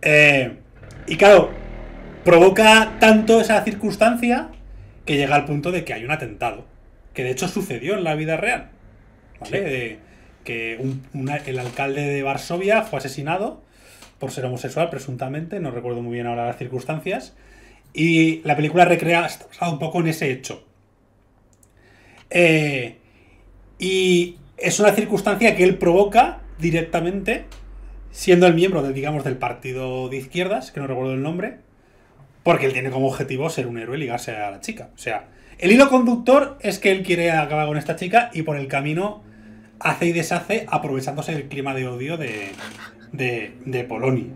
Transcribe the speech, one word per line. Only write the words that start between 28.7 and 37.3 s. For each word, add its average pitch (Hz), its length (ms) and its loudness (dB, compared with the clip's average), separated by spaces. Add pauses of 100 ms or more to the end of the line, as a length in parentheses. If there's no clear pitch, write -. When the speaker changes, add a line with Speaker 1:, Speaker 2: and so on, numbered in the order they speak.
Speaker 1:
de, 139 100 -4
digamos, 139 320 -6
del 131 120 -4
partido 127 720 -8
de 135 100 -8
izquierdas, 185 520 -6
que 147 100 -12
no 139 60 -8
recuerdo 131 280 -4
el 135 80 -4
nombre, 170 360 -6 (840)
porque 151 240 4
él 131 60 0
tiene 131 180 -4
como 131 180 0
objetivo 131 420 -4
ser 123 160 -6
un 117 120 -8
héroe 117 180 -8
y 156 40 -6
ligarse 120 360 -8
a 104 140 -6
la 98 100 -16
chica. 214 340 -14
O - 40 -20
sea, 110 300 -8 (300)
el 180 140 4
hilo 269 160 8
conductor 254 720 4
es 196 180 -4
que 196 140 2
él 190 100 -2
quiere 170 300 0